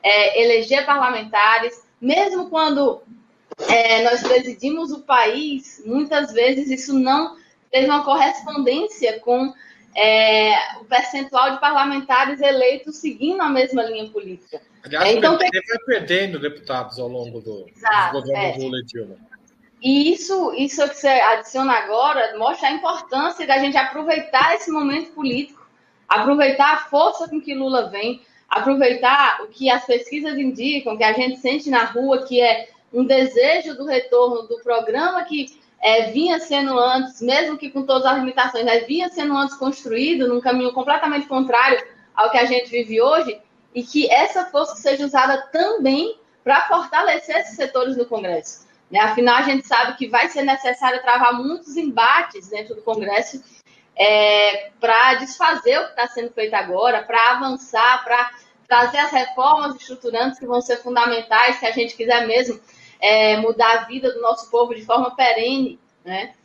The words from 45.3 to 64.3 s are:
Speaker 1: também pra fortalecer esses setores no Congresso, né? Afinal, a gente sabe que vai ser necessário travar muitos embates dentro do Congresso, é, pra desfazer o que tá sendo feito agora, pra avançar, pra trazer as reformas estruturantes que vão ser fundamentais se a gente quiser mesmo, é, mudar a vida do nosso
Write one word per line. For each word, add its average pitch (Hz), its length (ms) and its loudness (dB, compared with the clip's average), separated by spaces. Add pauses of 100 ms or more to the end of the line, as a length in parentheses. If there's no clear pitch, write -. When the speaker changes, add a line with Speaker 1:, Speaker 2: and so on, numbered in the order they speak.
Speaker 1:
também 349 680 0 (240)
pra - 240 2
fortalecer 320 720 0
esses - 180 -4
setores 262 420 -4
no 240 100 -2
Congresso, 185 600 -8 (240)
né? 190 100 0
Afinal, 240 360 2
a 269 60 2
gente 269 260 -2
sabe 247 280 0
que 240 120 -8
vai 240 220 2
ser 285 120 -4
necessário 254 600 -2
travar 247 320 4
muitos 285 420 -8
embates 262 720 0
dentro 214 260 -10
do 214 80 -16
Congresso, 214 600 -4 (500)
é, 208 760 4 (100)
pra 233 340 4
desfazer 277 640 0
o - 100 -4
que - 80 -14
tá 240 120 -2
sendo 240 240 -10
feito 220 220 -4
agora, 196 480 0
pra 247 300 4
avançar, 254 720 0
pra 240 260 0 (360)
trazer 247 320 2
as 294 140 0
reformas 277 640 2
estruturantes 254 600 -6
que 262 80 -14
vão 240 140 -2
ser 240 180 -2
fundamentais 240 800 2
se 247 100 -6
a 226 40 0
gente 233 260 -4
quiser 233 300 0
mesmo, 240 320 0 (420)
é, 214 360 4
mudar 226 360 2
a 226 120 0
vida 254 280 -4
do 233 80 -8
nosso 226 300 -2